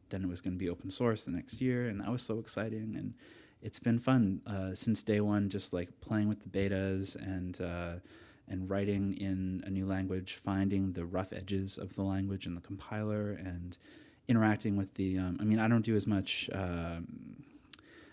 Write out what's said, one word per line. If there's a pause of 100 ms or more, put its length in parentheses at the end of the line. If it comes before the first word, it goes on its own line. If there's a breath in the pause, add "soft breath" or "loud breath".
then
it
was
gonna
be
open
source
the
next
year,
and
that
was
so
exciting.
And (480 loud breath)
it's
been
fun,
uh,
since
day
one,
just,
like,
playing
with
the
betas
and,
uh, (540 loud breath)
and
writing
in
a
new
language,
finding
the
rough
edges
of
the
language
in
the
compiler,
and (520 loud breath)
interacting
with
the,
um,
I
mean,
I
don't
do
as
much,
um, (760 loud breath)